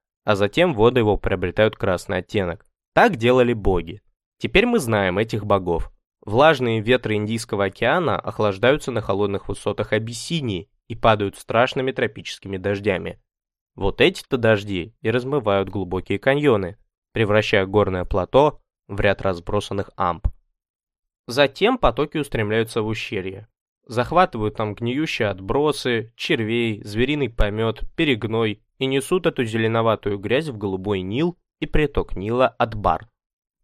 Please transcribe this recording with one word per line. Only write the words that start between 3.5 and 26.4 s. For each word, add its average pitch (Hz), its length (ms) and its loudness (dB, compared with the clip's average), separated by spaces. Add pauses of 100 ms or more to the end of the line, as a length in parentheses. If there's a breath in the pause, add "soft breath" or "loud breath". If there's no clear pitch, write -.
боги. 95 500 -2 (360)
Теперь - 280 2
мы 240 140 2
знаем 101 380 0
этих 110 280 -2
богов. 90 460 0 (320)
Влажные 120 580 2
ветры 113 340 2
Индийского 107 500 -2
океана 120 500 0
охлаждаются 110 760 0
на 113 100 -4
холодных 98 460 -2
высотах 104 440 -6
Абиссинии 113 800 -4 (180)
и - 80 -12
падают 104 400 2
страшными 127 560 0
тропическими 101 640 -6
дождями. 95 640 -4 (560)
Вот 98 260 -2
эти-то 156 360 2
дожди 104 640 0
и 110 80 -4
размывают 110 600 0
глубокие 95 500 -4
каньоны, 131 580 2 (340)
превращая 104 540 2
горное 95 400 0
плато 127 560 2 (260)
в 101 120 -8
ряд 101 240 2
разбросанных 98 720 -4
амп. 87 320 -2 (1000)
Затем 143 520 2
потоки 139 380 0
устремляются 113 640 -2
в 107 40 -6
ущелье. 101 600 -8 (400)
Захватывают 120 680 0
там 107 200 -4
гниющие 123 520 -2
отбросы, 113 880 -2
червей, 117 680 -2